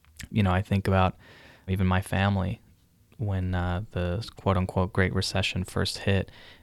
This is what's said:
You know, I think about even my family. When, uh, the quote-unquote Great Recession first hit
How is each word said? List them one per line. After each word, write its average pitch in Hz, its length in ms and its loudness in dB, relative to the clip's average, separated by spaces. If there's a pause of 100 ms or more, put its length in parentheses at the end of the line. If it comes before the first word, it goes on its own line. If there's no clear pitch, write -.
(300)
You 110 120 0
know, 92 100 4
I 92 80 2
think 95 260 0
about 95 300 4 (500)
even 92 200 0
my 92 160 2
family. 95 580 0 (560)
When, 92 380 -2
uh, 90 280 0 (100)
the 90 440 -2
quote-unquote 92 560 0
Great 92 220 0
Recession 95 500 -2
first - 340 -4
hit 98 320 0 (320)